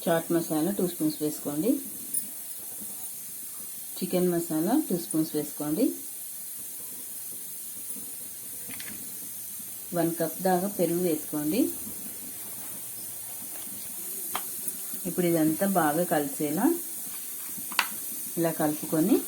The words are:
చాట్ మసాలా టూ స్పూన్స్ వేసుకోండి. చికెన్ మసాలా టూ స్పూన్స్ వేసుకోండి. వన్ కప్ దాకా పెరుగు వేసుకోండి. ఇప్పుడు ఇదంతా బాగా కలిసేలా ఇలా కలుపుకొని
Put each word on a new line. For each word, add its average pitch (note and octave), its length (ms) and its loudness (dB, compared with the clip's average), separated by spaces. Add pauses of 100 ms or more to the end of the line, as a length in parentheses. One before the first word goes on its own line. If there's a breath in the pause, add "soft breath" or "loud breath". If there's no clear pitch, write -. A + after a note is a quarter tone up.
చాట్ E3 300 4
మసాలా E3 440 4
టూ G3 140 4
స్పూన్స్ D#3 320 2
వేసుకోండి. D3+ 480 2 (2250)
చికెన్ F3+ 340 4
మసాలా E3+ 420 2 (140)
టూ G3+ 160 2
స్పూన్స్ D#3+ 320 2
వేసుకోండి. D3+ 500 2 (4000)
వన్ E3 220 4
కప్ D#3+ 280 0
దాకా F#3 200 4 (100)
పెరుగు F3 320 4
వేసుకోండి. D3+ 520 2 (3500)
ఇప్పుడు F3+ 220 2
ఇదంతా D#3+ 360 4 (140)
బాగా D#3 320 4
కలిసేలా D3+ 520 2 (1700)
ఇలా E3 220 4
కలుపుకొని D#3 560 6 (100)